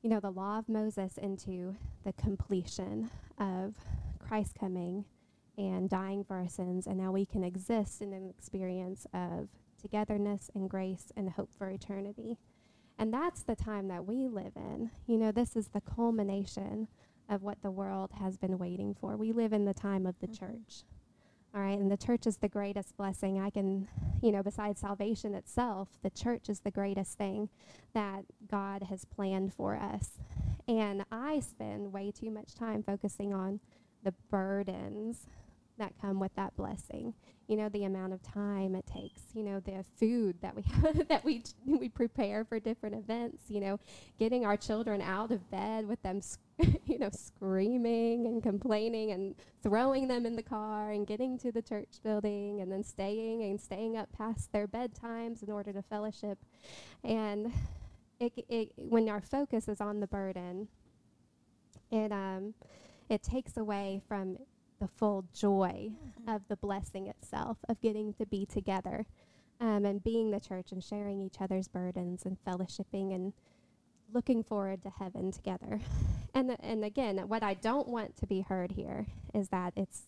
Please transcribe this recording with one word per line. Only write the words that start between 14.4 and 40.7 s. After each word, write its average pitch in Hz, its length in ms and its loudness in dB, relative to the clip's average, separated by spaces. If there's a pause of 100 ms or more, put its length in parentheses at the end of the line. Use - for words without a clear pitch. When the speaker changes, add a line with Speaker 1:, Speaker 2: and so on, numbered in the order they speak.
Speaker 1:
in. - 360 -4 (160)
You 233 100 8
know, 220 140 6
this 233 240 4
is 220 140 0
the 208 120 0
culmination 208 1040 0 (420)
of 202 140 2
what 208 180 -4
the 196 100 -2
world 190 480 -2
has 190 180 0
been 185 200 0
waiting 185 420 -2
for. 190 160 -4
We 220 160 0
live 226 220 4
in 208 120 6
the 196 80 4
time 196 320 2
of 185 140 2
the 185 80 -4
Speaker 2:
Mm-hmm. 214 180 -8
Speaker 1:
church. 226 380 -12 (720)
All 208 60 0
right, 196 180 4
and 196 140 6
the 202 60 4
church 240 300 4
is 214 100 2
the 214 100 2
greatest 202 480 -2
blessing 190 420 0
I 196 120 2
can, 196 400 0 (320)
you 226 100 8
know, 196 100 4
besides 208 380 0
salvation 202 560 0
itself, 196 540 0 (120)
the 190 80 0
church - 380 0
is 208 140 -2
the 202 100 -2
greatest 196 460 0
thing 208 320 0 (440)
that 196 300 -2 (260)
God 196 340 0
has 190 200 -6
planned 190 500 0
for 196 220 0
us. 202 360 -2 (580)
And 208 420 2
I 269 300 0
spend 208 500 -6
way 196 200 -4
too 220 200 -6
much 214 240 -10
time 214 280 -2
focusing 202 500 -2
on 190 260 -2 (420)
the 190 120 2 (160)
burdens 196 960 -2 (520)
that 214 220 -4
come 196 200 0
with 190 160 0
that 190 200 -2
blessing. 196 600 -4 (320)
You 214 100 4
know, 214 120 2
the 202 160 0
amount 190 280 0
of 185 80 -8
time 202 540 0
it 285 100 -4
takes, - 360 -8 (120)
you 220 100 -4
know, 196 160 -2
the 190 240 -6 (140)
food 220 440 4
that 190 140 -6
we 208 80 -6 (400)